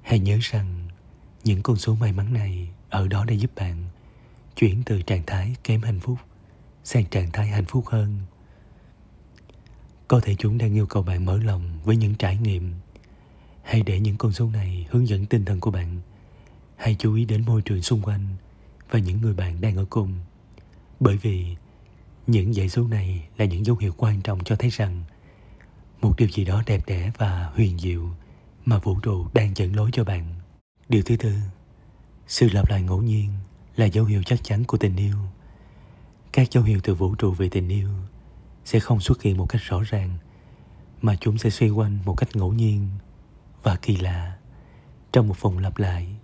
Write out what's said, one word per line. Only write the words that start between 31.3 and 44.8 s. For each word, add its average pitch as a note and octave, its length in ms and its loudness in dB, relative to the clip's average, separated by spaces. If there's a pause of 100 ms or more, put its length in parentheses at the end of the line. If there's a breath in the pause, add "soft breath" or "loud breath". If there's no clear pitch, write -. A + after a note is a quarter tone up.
sự A#2 220 4
lặp G2 200 4
lại G2 120 2
ngẫu F#2 200 0
nhiên G#2+ 280 0 (460)
là A2+ 100 4
dấu G#2+ 200 4
hiệu G2+ 180 2
chắc A#2+ 200 0
chắn G#2+ 200 0
của - 140 0
tình F#2 180 2
yêu. G2+ 220 0 (1120 loud breath)
Các C3 200 4
dấu B2 120 6
hiệu G#2 200 4
từ F#2+ 120 2
vũ F#2+ 200 0
trụ G2 160 2
về F2+ 180 0
tình F#2 200 0
yêu G2 200 0 (760)
sẽ A2+ 140 2
không A2 200 2
xuất - 220 2
hiện F#2+ 160 2
một F#2 80 0
cách A2 200 -2
rõ F#2 160 -2
ràng, F#2+ 360 -2 (840 loud breath)
mà G#2 140 2
chúng G#2+ 220 0
sẽ A2 120 0
xoay G#2+ 200 2
quanh G#2 360 0
một F#2 100 0
cách - 200 -2
ngẫu F#2+ 180 2
nhiên G#2 340 2 (760)
và F2+ 120 2
kỳ G2 220 0
lạ F2+ 400 -4 (720 loud breath)